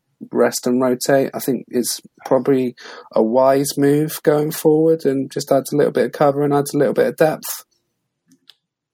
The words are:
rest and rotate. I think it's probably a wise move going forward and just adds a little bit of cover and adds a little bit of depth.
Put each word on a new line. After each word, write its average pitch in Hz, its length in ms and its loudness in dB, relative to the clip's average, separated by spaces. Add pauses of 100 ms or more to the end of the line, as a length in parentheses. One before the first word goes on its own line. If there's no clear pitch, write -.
(320)
rest 120 340 0
and 123 160 0
rotate. 131 540 0
I - 40 -10
think - 280 -4
it's - 340 -4 (240)
probably 127 500 0 (360)
a - 100 0
wise 131 560 2
move 147 460 0
going 151 280 2
forward 160 540 2
and 135 240 -2
just - 220 -6
adds 135 200 0
a 147 60 -2
little 127 140 2
bit 117 160 0
of - 60 -10
cover 143 300 0
and 143 100 0
adds 143 200 0
a 143 40 -2
little 135 160 2
bit 120 140 2
of 123 100 -4
depth. - 480 -2 (1300)